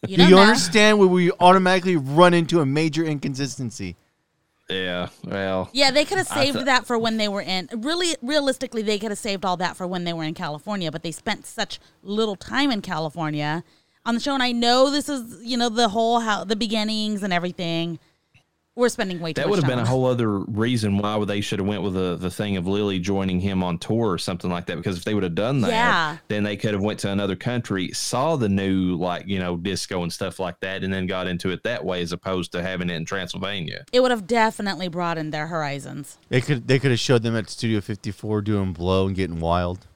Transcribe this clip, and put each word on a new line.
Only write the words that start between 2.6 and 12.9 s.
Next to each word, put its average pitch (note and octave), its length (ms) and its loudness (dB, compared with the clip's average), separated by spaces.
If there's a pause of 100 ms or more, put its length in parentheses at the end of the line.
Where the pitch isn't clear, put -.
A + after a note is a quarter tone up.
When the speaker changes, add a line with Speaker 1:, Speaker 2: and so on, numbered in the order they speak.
Speaker 2:
major D#3 400 0
inconsistency? C3 880 -6 (720)
Speaker 3:
Yeah, F2+ 400 -4 (140)
well, F#2+ 480 -2
Speaker 1:
Yeah, C4+ 200 2
they D4 120 2
could G4 140 -2
have F#4 140 -2
Speaker 3:
I C#4+ 120 0
Speaker 1:
saved C#4 120 0
Speaker 3:
th- B3 100 -4
Speaker 1:
that B3+ 200 0
for A#3+ 120 -2
when A3+ 180 0
they G#3+ 140 -2
were G3 120 -4
in, F3+ 320 -4
really, D#4+ 480 -2
realistically, C4 600 -2
they G#3 180 0
could G#3+ 120 -6
have G3+ 80 -6
saved G3 260 -4
all F3+ 120 0
that F3 200 -4
for F#3 100 -6
when F3+ 160 -4
they E3+ 80 -4
were E3 140 -4
in D#3 80 -4
California, E3 580 -6
but E3 120 -10
they E3+ 100 -6
spent G3+ 320 -6
such - 340 -8 (220)
little G#3 340 -2
time C4+ 340 -2
in G#3+ 120 -2
California D#3 800 -4 (420)